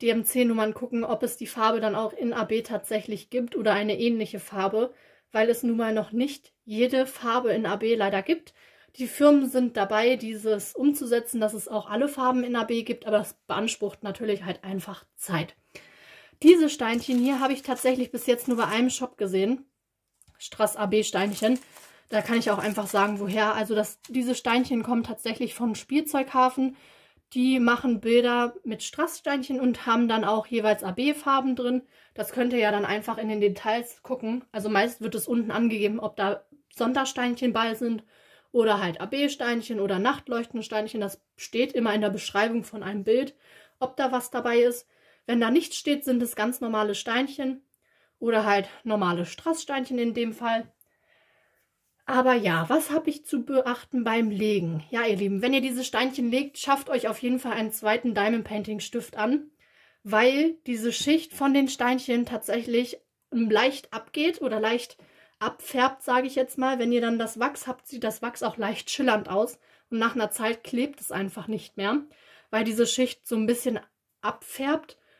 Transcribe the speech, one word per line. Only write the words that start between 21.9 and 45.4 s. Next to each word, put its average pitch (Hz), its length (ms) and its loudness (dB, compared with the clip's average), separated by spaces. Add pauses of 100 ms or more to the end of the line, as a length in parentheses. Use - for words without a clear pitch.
Da 214 120 0
kann 233 160 0
ich 226 140 2
auch 196 80 0
einfach 208 260 -2
sagen, 202 340 2
woher. 208 360 0
Also 220 180 -2
das, 214 260 0 (100)
diese 247 260 0
Steinchen 240 480 0
kommen 233 200 0
tatsächlich 226 520 -6
von 233 180 -2
Spielzeughafen. 262 1040 0 (580)
Die 254 260 4
machen 240 400 2
Bilder 240 540 4 (100)
mit 220 200 -6
Strasssteinchen 285 760 -4
und 247 280 0
haben 233 200 4
dann 220 160 0
auch 214 220 0
jeweils 214 380 0
A-B-Farben 269 720 0
drin. 247 260 0 (320)
Das 208 180 -6
könnt 247 220 0
ihr 240 60 2
ja 214 100 4
dann 202 160 0
einfach 214 320 -4
in 214 120 -4
den 214 120 -2
Details 214 640 0
gucken. 247 480 -6
Also 208 180 -4
meist 214 320 2
wird 220 140 -4
es - 120 -6
unten 233 220 0
angegeben, 214 500 0
ob 214 160 -6
da 202 300 -2 (300)
Sondersteinchen 247 800 0
bei 226 200 0
sind 226 300 -4 (480)
oder 220 280 4
halt 175 220 -4
A-B-Steinchen 240 800 -2
oder 196 180 0
Nachtleuchtensteinchen. 220 1040 -2
Das 196 180 -6 (160)
steht 262 360 -2
immer 226 240 0
in 214 60 2
der 208 100 2
Beschreibung 214 520 -2
von 208 200 -12
einem 196 200 -6
Bild, 254 300 2 (460)
ob 262 180 -4
da 262 140 0
was 247 180 -2
dabei 240 300 2
ist. 240 280 2 (380)
Wenn 240 140 2
da 226 100 4